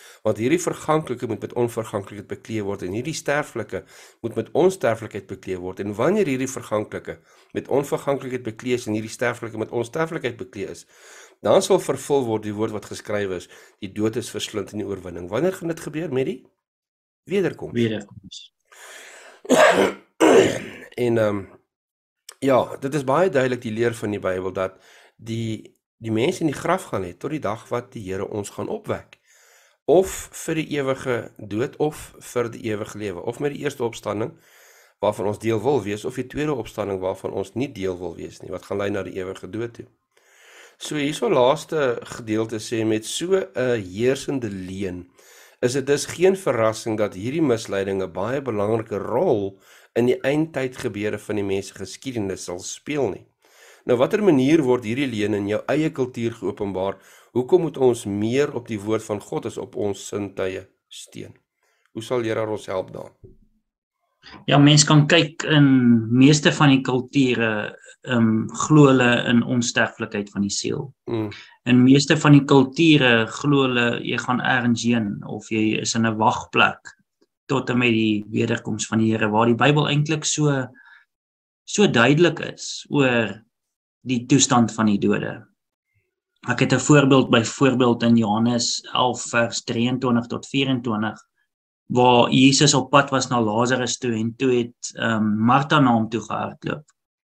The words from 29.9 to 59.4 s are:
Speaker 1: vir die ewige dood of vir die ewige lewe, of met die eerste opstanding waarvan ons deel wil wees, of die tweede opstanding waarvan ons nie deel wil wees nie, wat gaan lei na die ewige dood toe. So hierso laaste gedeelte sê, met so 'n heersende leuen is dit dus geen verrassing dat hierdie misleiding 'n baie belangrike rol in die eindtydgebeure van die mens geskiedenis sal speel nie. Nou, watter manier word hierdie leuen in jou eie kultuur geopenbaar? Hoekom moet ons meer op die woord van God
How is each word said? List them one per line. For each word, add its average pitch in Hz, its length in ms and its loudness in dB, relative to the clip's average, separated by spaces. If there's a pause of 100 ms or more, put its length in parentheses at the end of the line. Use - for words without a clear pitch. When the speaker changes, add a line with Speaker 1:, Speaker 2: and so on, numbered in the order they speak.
Speaker 1:
vir 160 100 -4
die 156 120 -4 (100)
ewige 131 380 -2 (220)
dood 107 400 -6
of 151 420 -6
vir 120 340 -6
die - 80 -16 (100)
ewige 104 260 -8
lewe, 95 240 -8
of - 180 -8
met 143 160 -4
die 143 80 -12
eerste 135 200 -6
opstanding 110 520 -6 (640)
waarvan 101 300 0
ons 101 100 -6
deel 110 200 0
wil 131 200 0
wees, 104 240 -6
of - 100 -8
die 131 140 -8
tweede 147 240 -4
opstanding 101 480 -6
waarvan 95 320 -6
ons - 240 -8
nie 135 160 -4
deel 95 240 -6
wil 85 180 -10
wees 85 280 -16
nie, - 100 -14
wat - 140 -12
gaan 101 100 -6
lei 101 160 -4
na 98 100 -4
die 95 140 -12
ewige 92 320 -10
dood 117 240 -10
toe. - 140 -20 (920)
So - 180 -10
hierso 151 340 -2
laaste 139 720 2 (180)
gedeelte 113 440 -4
sê, 113 240 -4
met 110 200 0
so 180 320 -6
'n 123 440 -2
heersende 120 680 -2
leuen 95 600 -8 (520)
is 123 120 0
dit 135 140 -2
dus 143 180 0
geen 185 300 2
verrassing 113 600 -2
dat 101 160 -2
hierdie 123 280 -4
misleiding 98 600 -2
'n 87 100 -8
baie 113 280 -4
belangrike 110 560 -2
rol 101 640 -2 (360)
in 120 100 2
die 123 180 2
eindtydgebeure 131 960 -4
van 104 160 -8
die 101 80 -2
mens 98 280 -4
geskiedenis 98 720 -8
sal 87 160 -10
speel 135 500 -6
nie. 82 160 -12 (600)
Nou, 120 120 2
watter 202 260 0
manier 151 400 4
word 123 200 2
hierdie 123 240 -4
leuen 104 260 -2
in 101 140 -2
jou 104 200 -2
eie 151 220 0
kultuur 123 420 -4
geopenbaar? 98 680 -6 (360)
Hoekom 127 280 2
moet - 160 -4
ons 123 280 2
meer 117 480 -2
op 117 140 -10
die 110 120 -6
woord 107 240 -2
van 104 160 -6
God - 260 -8